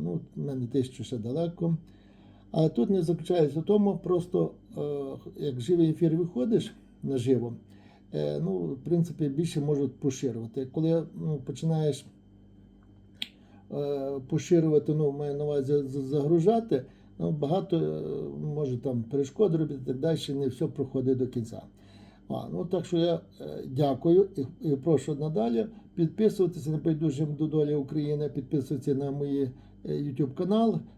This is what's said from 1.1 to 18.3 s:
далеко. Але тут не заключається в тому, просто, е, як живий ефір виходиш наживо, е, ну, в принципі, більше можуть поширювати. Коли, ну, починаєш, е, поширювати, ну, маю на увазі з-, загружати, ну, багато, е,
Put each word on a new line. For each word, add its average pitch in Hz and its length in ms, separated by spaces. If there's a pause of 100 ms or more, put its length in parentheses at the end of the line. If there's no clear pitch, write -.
далеко. 165 580 (720)
Але 160 180
тут 226 220
не 190 120
заключається 165 580
в - 20
тому, 202 420
просто, 170 460 (280)
е, - 20 (560)
як 143 240
живий 165 300
ефір 160 260
виходиш 220 580 (280)
наживо, 123 500 (600)
е, 73 300
ну, 175 140
в 135 260
принципі, 165 440
більше 156 320
можуть 143 360
поширювати. 127 760
Коли, 160 420
ну, 160 300
починаєш, 156 600 (1700)
е, 139 560
поширювати, 156 680
ну, 147 180
маю 143 220
на 147 100
увазі 143 300 (140)
з-, 135 200
загружати, 160 760 (340)
ну, 170 120
багато, 165 460
е, 151 680